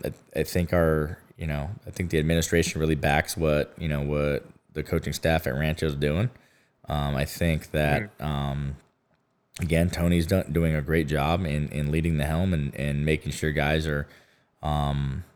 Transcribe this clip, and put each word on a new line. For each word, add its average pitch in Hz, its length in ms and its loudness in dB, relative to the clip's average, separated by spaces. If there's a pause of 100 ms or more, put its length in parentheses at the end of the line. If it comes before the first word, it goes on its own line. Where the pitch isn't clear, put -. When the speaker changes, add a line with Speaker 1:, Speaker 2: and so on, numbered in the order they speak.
Speaker 1:
I, - 360 -6
I 76 40 0
think 90 300 0
our, 80 440 2 (200)
you 80 100 -6
know, 73 220 -4 (180)
I - 20 -10
think 87 200 -4
the 82 100 2
administration 82 640 2
really 78 140 2
backs 73 420 0
what, 76 400 0
you 82 100 -6
know, 73 140 -2
what 73 440 0 (280)
the 76 100 -6
coaching 76 300 -2
staff 80 340 0
at 64 80 -2
Rancho 78 320 0
is 73 80 -2
doing. 73 340 0 (600)
Um, 71 260 0
I 67 80 0
think 80 480 -2
that, 76 460 0
Speaker 2:
Mm-hmm. - 80 -8
Speaker 1:
um, 71 500 -4 (840)
again, 82 280 2
Tony's 85 380 2
done, 95 240 0
doing 82 240 2
a 76 60 0
great 80 260 0
job 78 380 0
in, 73 240 -2
in 73 220 -2
leading 80 260 2
the 73 80 0
helm 87 280 0
and, 73 220 -2
and 71 300 -2
making 76 260 0
sure 78 200 -2
guys 78 360 0
are, 73 180 -2 (560)
um, 71 640 -2 (120)